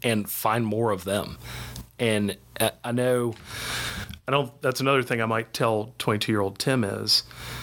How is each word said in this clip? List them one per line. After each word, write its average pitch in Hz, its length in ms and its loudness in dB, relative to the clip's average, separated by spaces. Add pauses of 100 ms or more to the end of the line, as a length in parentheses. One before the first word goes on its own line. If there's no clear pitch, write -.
and 110 260 2
find 113 380 0
more 110 240 2
of 92 140 0
them. 98 340 -2 (640)
And 107 360 2 (240)
I, 110 120 2 (120)
I 120 80 -4
know, 123 440 2 (920)
I 127 40 0
don't, 135 320 0
that's 131 180 2
another 135 220 4
thing 117 180 0
I 113 60 2
might 113 260 0
tell 113 460 0
twenty-two-year-old 104 580 2
Tim 131 260 2
is 104 380 0 (420)